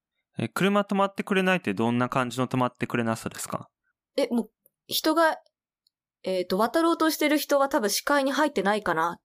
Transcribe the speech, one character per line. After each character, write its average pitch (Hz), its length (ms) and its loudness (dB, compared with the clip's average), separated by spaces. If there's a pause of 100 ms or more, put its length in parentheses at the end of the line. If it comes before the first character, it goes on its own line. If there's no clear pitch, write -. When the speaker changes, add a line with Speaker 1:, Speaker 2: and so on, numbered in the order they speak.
(360)
Speaker 1:
え、 113 120 -2
車 202 320 2
止 202 160 -2
ま 196 80 4
っ 196 100 -4
て - 80 -6
く - 120 -4
れ 190 100 2
な 185 100 2
い 175 40 0
っ - 20 -4
て - 140 -2
ど 113 160 0
ん 120 80 0
な 123 100 0
感 127 200 -2
じ 120 120 -6
の 123 80 0
止 - 80 -2
ま 127 100 2
っ - 100 -4
て - 120 -4
く - 80 -4
れ 117 80 0
な 113 100 0
さ - 140 -8
で - 100 -10
す - 100 -10
か？ - 220 -8 (460)
Speaker 2:
え、 277 160 2
も 233 120 0
う、 - 60 -14 (380)
人 - 260 0
が、 320 240 4 (840)
え 185 160 -2
っ 180 80 -4
と、 185 100 -2
渡 233 240 2
ろ 330 120 2
う 311 40 -4
と 320 140 2
し - 60 -6
て 302 100 2
る 294 100 2
人 285 220 0
は 277 80 2
多 277 100 0
分 208 100 0
視 - 160 -4
界 285 200 2
に 269 80 0
入 294 160 0
っ - 20 -2
て 196 140 -2
な 202 100 2
い 190 80 -4
か 175 120 -2
な 165 260 -2
っ - 40 -20